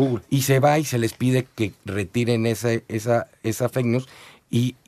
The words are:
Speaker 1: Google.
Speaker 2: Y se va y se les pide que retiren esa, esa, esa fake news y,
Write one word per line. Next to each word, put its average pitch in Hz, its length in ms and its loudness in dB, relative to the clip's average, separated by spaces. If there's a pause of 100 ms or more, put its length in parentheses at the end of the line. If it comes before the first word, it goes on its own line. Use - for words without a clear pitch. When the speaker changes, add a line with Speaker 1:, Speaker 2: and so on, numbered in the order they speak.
Speaker 1:
Google. 123 240 -2
Speaker 2:
Y 139 140 2
se 135 180 2
va 147 180 4
y 151 60 -2
se 123 140 -2
les 113 120 0
pide 127 340 0 (100)
que 101 180 -4 (100)
retiren 113 640 -2
esa, 117 240 0 (180)
esa, 113 400 -2 (160)
esa 113 240 -2
fake 127 200 -2
news 127 200 0 (420)
y, 120 260 0 (120)